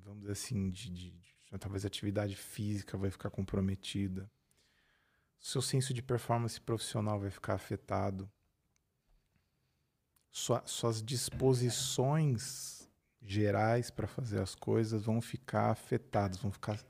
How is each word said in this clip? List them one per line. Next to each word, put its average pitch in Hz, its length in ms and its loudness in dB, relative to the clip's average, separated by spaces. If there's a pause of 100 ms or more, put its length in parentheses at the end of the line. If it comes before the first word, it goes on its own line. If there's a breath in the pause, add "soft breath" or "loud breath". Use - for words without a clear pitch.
vamos 101 180 -14
dizer 101 120 -6
assim, 98 380 -2
de, 92 200 -6
de, 90 200 -8
de, - 480 -16
talvez 98 260 -4
a 104 40 0
atividade 101 480 0
física 104 600 -4
vai 98 120 2
ficar - 200 -6
comprometida, 95 1000 -2 (1120 soft breath)
seu - 220 -2
senso 131 320 2
de 117 80 -4
performance 117 580 0
profissional 107 580 0
vai 101 120 -2
ficar - 240 -2
afetado, 98 760 -2 (2000)
sua, - 360 0
suas 113 360 0
disposições 131 1900 0 (320)
gerais 107 680 4
pra 98 160 -4
fazer 104 340 -2
as 98 140 -2
coisas 110 500 2
vão 113 180 2
ficar - 480 0
afetadas, 101 680 0
vão 101 140 -2
ficar, 110 260 -4 (120)